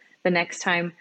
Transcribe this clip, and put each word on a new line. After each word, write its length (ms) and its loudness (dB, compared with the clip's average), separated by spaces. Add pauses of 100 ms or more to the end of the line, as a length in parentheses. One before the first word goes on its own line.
(240)
the 60 4
next 300 0
time 400 0